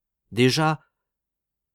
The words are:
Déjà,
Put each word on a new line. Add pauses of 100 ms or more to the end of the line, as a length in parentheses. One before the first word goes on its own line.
(320)
Déjà, (960)